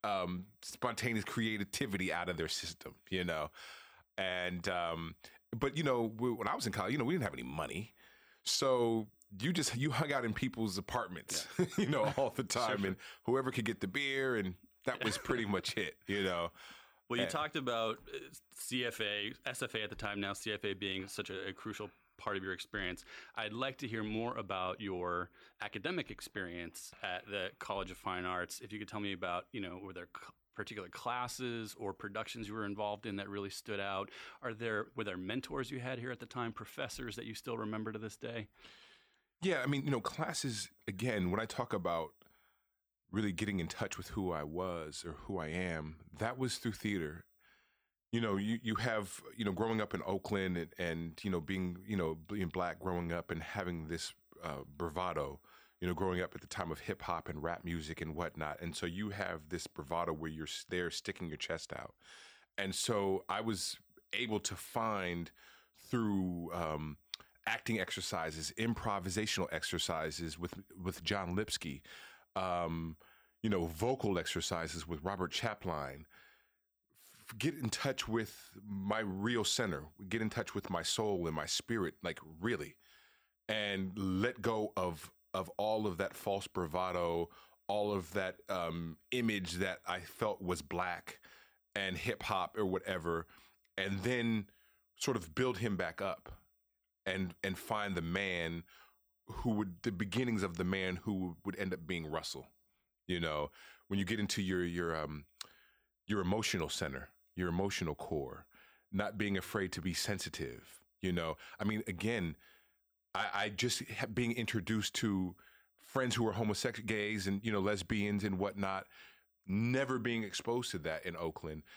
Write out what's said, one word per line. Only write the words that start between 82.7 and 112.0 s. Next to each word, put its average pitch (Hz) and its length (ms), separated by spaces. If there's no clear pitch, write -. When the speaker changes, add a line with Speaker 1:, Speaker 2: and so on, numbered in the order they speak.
Speaker 1:
and 101 480
let 98 460
go 110 340
of, 90 340
of 92 240
all 107 300
of 90 100
that 95 180
false 98 320
bravado, 87 840
all 104 260
of 87 200
that, 92 240
um, 82 480
image 104 440
that 92 320
I 90 140
felt 101 420
was 87 180
Black 87 580
and 95 220
hip 95 260
hop 92 360
or 104 80
whatever, 85 600
and 98 220
then 117 460
sort 127 200
of 85 180
build 127 240
him 104 180
back 87 260
up - 300
and, 95 380
and 95 160
find 104 380
the 87 60
man 85 600
who - 200
would, 104 320
the 117 100
beginnings 104 500
of 87 140
the 92 80
man 92 380
who 92 420
would 98 120
end 92 180
up 85 120
being 82 240
Russell. 76 360
You 87 140
know, 76 300
when 101 100
you 98 60
get 104 160
into 104 220
your, 92 220
your, 85 320
um, 76 280
your 104 140
emotional 92 480
center, 69 420
your 90 120
emotional 87 460
core, - 520
not 101 260
being 101 180
afraid 95 360
to 85 100
be 87 120
sensitive, - 840
you 92 120
know? 82 240
I 104 40
mean, 107 220
again, 95 500